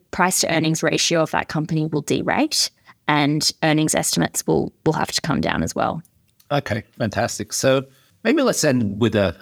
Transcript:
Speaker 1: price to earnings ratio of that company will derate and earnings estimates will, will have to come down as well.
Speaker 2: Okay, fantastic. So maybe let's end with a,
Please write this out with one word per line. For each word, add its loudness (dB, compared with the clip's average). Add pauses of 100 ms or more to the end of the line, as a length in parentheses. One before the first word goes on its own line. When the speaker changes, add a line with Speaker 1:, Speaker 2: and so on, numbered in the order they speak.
(120)
Speaker 1:
price 0
to 0
earnings 0
ratio 2
of -2
that -2
company -2
will -2
derate 0 (380)
and 2 (120)
earnings 2
estimates -2
will, 0 (140)
will 2
have -2
to -6
come -2
down -2
as -4
well. -4 (480)
Speaker 2:
Okay, -2 (140)
fantastic. -4
So 2 (380)
maybe 2
let's 0
end 0
with 2
a, 2